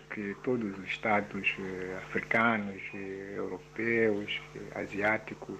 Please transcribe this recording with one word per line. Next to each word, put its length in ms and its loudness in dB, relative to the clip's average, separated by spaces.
que 320 -4
todos 360 0
os 80 -10
Estados, 720 2
eh, 400 -4
africanos, 840 2
eh, 420 -6
europeus, 1040 2
eh, 260 -8
asiáticos, 800 -2